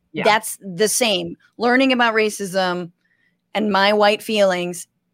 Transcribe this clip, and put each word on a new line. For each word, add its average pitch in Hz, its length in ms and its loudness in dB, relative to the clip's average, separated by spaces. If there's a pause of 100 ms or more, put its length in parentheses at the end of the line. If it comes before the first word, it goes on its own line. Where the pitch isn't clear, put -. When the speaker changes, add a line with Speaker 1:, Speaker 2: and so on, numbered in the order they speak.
(120)
Speaker 1:
Yeah. 160 140 -4
Speaker 2:
that's 214 360 0
the 196 280 -2
same. 180 480 -2 (200)
Learning 247 360 2
about 240 200 2
racism 185 800 -2 (600)
and 208 180 -2
my 196 220 4
white 208 280 2
feelings 180 640 -2 (260)